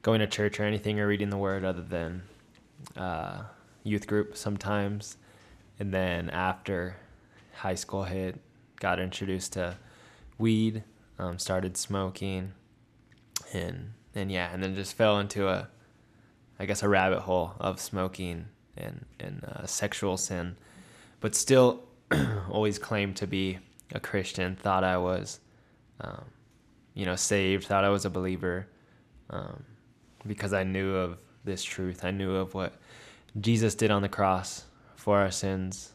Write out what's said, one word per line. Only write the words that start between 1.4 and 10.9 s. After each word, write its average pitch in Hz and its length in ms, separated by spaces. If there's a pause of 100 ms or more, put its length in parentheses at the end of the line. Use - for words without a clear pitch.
other 90 180
than, 85 400 (720)
uh, 90 460 (420)
youth 104 220
group 104 300
sometimes. 104 800 (640)
And 101 140
then 90 380
after 92 680 (580)
high 95 200
school 98 300
hit, 92 360 (400)
got 90 180
introduced 92 560
to 92 220 (640)
weed, 110 440 (360)